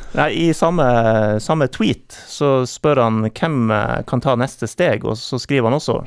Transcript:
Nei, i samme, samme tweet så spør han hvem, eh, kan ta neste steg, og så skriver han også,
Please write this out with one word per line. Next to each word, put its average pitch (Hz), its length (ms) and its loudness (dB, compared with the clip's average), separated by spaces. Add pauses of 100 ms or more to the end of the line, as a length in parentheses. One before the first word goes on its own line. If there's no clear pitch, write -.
(140)
Nei, 147 160 0
i 160 220 2
samme, 165 340 2 (540)
samme 156 280 0
tweet - 480 -4 (100)
så 135 380 0
spør 139 380 0
han 110 260 2
hvem, 156 300 -2 (120)
eh, 107 320 -2
kan 127 220 -4
ta 131 120 2
neste 120 340 -4
steg, 139 340 0
og 110 160 -4
så - 180 -6
skriver 127 300 0
han 131 100 2
også, - 280 -2